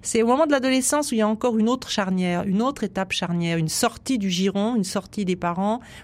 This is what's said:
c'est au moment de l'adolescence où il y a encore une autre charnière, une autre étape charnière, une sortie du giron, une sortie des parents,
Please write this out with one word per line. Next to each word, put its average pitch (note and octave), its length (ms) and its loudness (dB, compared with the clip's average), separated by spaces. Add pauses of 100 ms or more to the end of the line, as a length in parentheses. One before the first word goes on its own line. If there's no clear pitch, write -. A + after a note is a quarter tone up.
c'est - 200 0
au A3+ 40 2
moment C4+ 200 4
de D4 40 0
l'adolescence C4 600 2
où - 20 -2
il A3 40 2
y A3 40 4
a G#3 60 4
encore A3 280 0
une A3 120 4
autre B3 200 -2
charnière, F#3 560 0
une G3+ 180 2
autre C4+ 220 -2
étape F#3+ 280 -4
charnière, E3+ 460 0
une D#3+ 100 0
sortie A#3+ 500 -2
du G3 100 -2
giron, G3 460 0
une G#3 100 2
sortie G3 400 -6
des F3+ 120 0
parents, F#3+ 440 -2 (240)